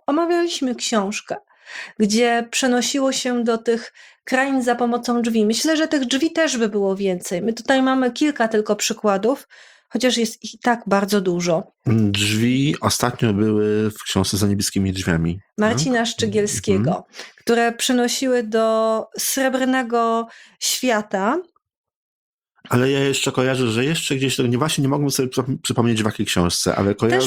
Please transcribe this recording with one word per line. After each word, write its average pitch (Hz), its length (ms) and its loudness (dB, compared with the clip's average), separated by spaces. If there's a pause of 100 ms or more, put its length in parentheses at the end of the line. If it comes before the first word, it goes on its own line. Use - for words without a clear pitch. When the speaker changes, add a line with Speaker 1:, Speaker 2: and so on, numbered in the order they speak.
Speaker 1:
omawialiśmy 339 680 0
książkę, 208 640 -4 (640)
gdzie 233 520 2
przenosiło 262 640 0
się 247 320 -2
do 226 140 0
tych 233 340 -2 (320)
krain 262 380 0
za 240 120 2
pomocą 240 480 0
drzwi. 226 240 2
Myślę, 302 300 2
że 311 120 0
tych 294 160 0
drzwi 277 280 0
też 311 260 0
by 226 100 0
było 196 280 0
więcej. 185 460 -2
My 226 100 0
tutaj 262 300 0
mamy 262 300 2
kilka 285 360 0
tylko 214 280 0
przykładów, 214 720 -2 (400)
chociaż 240 280 0
jest 226 280 -2
ich - 100 -12
i - 40 -20
tak 233 280 0
bardzo 202 340 2
dużo. 175 520 -2 (140)
Speaker 2:
Drzwi 110 920 2
ostatnio 117 540 0
były 107 560 2
w - 120 -12
książce - 340 0
Za 101 100 0
niebieskimi 98 460 0
drzwiami, 87 480 -2 (180)
Speaker 1:
Marcina 220 400 0
Speaker 2:
tak? 226 80 0
Speaker 1:
Szczygielskiego, 208 840 -2
Speaker 2:
Mhm. 185 120 -4 (340)
Speaker 1:
które 233 360 0
przynosiły 247 720 0
do 220 640 0 (120)
Srebrnego 247 1080 0 (340)
Świata. 214 800 0 (1300)
Speaker 2:
Ale 127 220 2
ja 139 100 2
jeszcze 139 320 0
kojarzę, 127 380 0
że 117 140 0
jeszcze 160 320 -2
gdzieś, 131 200 -2
to 135 100 0
nie, 120 120 2
właśnie 151 240 0
nie 135 60 2
mogłem 143 220 0
sobie 131 180 0
przypom-, 127 340 -2
przypomnieć, 113 400 0
w 107 40 2
jakiej 101 200 -2
książce, 87 500 0
ale 101 180 2
kojarzę, 117 240 2
Speaker 1:
Też 131 80 2